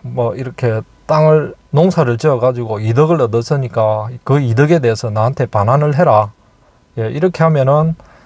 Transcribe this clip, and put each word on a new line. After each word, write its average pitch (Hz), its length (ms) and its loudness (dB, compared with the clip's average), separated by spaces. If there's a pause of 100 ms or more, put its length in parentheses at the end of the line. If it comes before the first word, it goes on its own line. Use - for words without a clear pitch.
뭐 120 320 -4
이렇게 120 460 -4 (260)
땅을, 156 480 2 (160)
농사를 151 480 2
지어가지고 120 640 -2
이득을 147 400 2
얻었으니까 113 880 -2 (160)
그 143 160 2
이득에 143 380 2
대해서 117 320 -2
나한테 113 360 -2
반환을 131 500 0
해라." 107 340 2 (680)
예, 113 120 -4
이렇게 165 320 -2
하면은 156 540 2 (280)